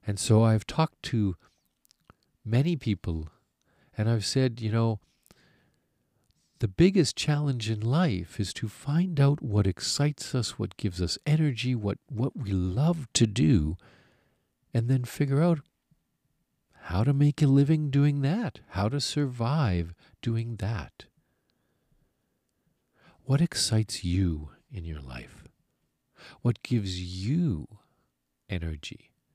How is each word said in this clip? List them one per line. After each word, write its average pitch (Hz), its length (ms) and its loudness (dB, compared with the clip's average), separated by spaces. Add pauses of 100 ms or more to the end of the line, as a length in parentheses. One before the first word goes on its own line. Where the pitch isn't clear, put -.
And 101 120 -4
so 113 260 6
I've 110 220 2
talked - 380 -2
to 101 320 0 (1080)
many 135 320 0
people, 87 520 -4 (680)
and 107 100 0
I've 113 160 0
said, 127 380 0
you 110 80 -2
know, 113 300 0 (1600)
the 107 80 0
biggest 175 460 4
challenge 139 560 -2
in 110 100 -2
life 113 600 0
is 98 140 -2
to 110 140 -6
find 160 520 -2
out 143 220 4
what 101 240 2
excites - 680 -2
us, 123 240 -4
what 101 180 -6
gives 90 240 -4
us 85 260 -2
energy, 139 480 0
what, 104 240 -4 (100)
what 127 280 -4
we 104 160 -4
love 120 600 0
to 117 120 4
do, 101 500 2 (960)
and 117 160 0
then 127 160 2
figure 139 380 -2
out 165 180 2 (1200)
how 95 220 0
to 139 80 2
make 143 300 4
a 147 40 6
living 139 440 4
doing 143 320 2
that, 175 380 -2 (100)
how 98 180 0
to 139 120 -2
survive 120 960 0 (280)
doing 113 340 -4
that. 101 480 -8 (2250)
What 139 160 0
excites - 640 0
you 87 460 0 (220)
in 92 120 -10
your 78 160 -10
life? 64 440 -16 (1000)
What - 220 -2
gives 95 360 -2
you 92 680 -4 (800)
energy? 82 640 -8 (220)